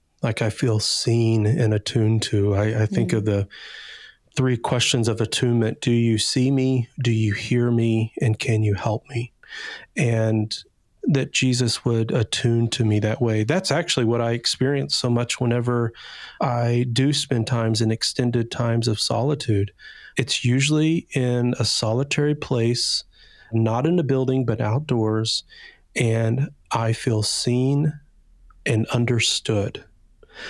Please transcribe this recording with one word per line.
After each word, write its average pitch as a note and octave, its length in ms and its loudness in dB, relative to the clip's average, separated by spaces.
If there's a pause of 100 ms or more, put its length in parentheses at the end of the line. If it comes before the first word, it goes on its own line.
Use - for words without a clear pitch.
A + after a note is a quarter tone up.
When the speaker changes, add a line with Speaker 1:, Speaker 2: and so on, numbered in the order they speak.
(220)
Speaker 1:
Like, A#2 200 -2
I A2+ 80 0
feel A2 300 0
seen A2+ 640 2
and G#2+ 280 2
attuned G#2+ 500 2
to. G2+ 320 2
I, A2 280 2
I - 20 4
think B2 260 0
Speaker 2:
Mm. A#2 60 2
Speaker 1:
of G2+ 80 -2
the G2+ 220 0 (880)
three B2+ 220 2
questions A#2+ 500 0
of A2 140 0
attunement. A2+ 600 0
Do A#2+ 100 2
you A#2 260 4
see C3 340 0
me? C3 360 2 (140)
Do A#2+ 100 2
you A2 220 2
hear A#2+ 380 0
me? A2+ 500 2
And A2 180 2
can A2 240 0
you G#2 100 2
help G#2+ 360 -2
me? A#2+ 240 -6 (600)
And A2 600 0 (480)
that C#3 280 0
Jesus B2 540 0
would A2+ 260 0
attune A#2 580 0
to - 140 -2
me G#2+ 160 4
that G#2+ 220 -2
way. A2 220 2
That's E3+ 280 0
actually D3+ 340 0
what A#2 160 2
I A#2 100 0
experience C#3 640 -2
so B2 140 -2
much A#2+ 300 0
whenever A#2+ 540 0 (480)
I A#2+ 500 0
do C3+ 220 2
spend A#2+ 340 -2
times A2+ 340 0
in A2 100 2
extended A#2 580 -2
times A#2 380 0
of A2 120 0
solitude. A#2 720 0 (460)
It's - 260 -2
usually D3+ 720 0
in B2 460 0
a A2+ 60 0
solitary C#3+ 680 0
place, A#2+ 680 -2 (500)
not A2+ 320 2
in F3 140 2
a E3 40 0
building, C3 420 0
but A2+ 160 -2
outdoors. A2 800 -2 (520)
And A2+ 540 0 (220)
I A#2 200 0
feel A2+ 320 -2
seen C3+ 680 0 (720)
and A2 220 0
understood. - 1000 0 (640)